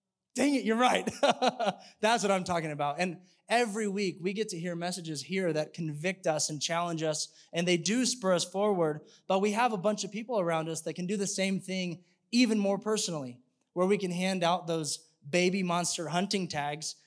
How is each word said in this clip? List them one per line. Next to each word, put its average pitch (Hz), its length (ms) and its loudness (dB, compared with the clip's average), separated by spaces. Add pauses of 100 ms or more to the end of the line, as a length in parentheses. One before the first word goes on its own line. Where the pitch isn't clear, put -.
(360)
"Dang 277 200 4
it, 233 80 0
you're 214 120 2
right." 233 320 4 (140)
<laughs> - 800 0
That's 214 220 4
what 196 80 2
I'm 185 120 2
talking 165 280 -2
about. 147 280 -2
And 175 180 -2 (300)
every 220 400 0
week, 190 320 -2
we 180 140 -4
get 214 160 -4
to 175 100 -6
hear 170 160 -4
messages 170 460 -6
here 170 320 0
that 151 200 -2
convict 170 540 -4
us 156 220 0
and 151 120 -6
challenge 170 420 -2
us, 156 260 -2 (240)
and 170 140 0
they 180 100 6
do 214 280 2
spur 185 280 2
us 170 100 2
forward. 175 580 0 (260)
But 190 120 2
we 208 120 2
have 233 200 2
a 214 60 -2
bunch 208 260 -2
of 190 80 -8
people 226 280 -4
around 165 280 0
us 160 140 -6
that 160 140 -6
can 180 100 -6
do 196 120 -2
the 196 100 -2
same 190 320 0
thing 180 440 -6 (280)
even 226 280 4
more 196 180 2
personally, 175 640 -4 (340)
where 180 140 2
we 202 100 4
can 190 140 -2
hand 185 320 0
out 170 240 2
those 160 320 -2 (280)
baby 180 360 2
monster 175 440 0
hunting 180 400 0
tags 151 480 -6 (120)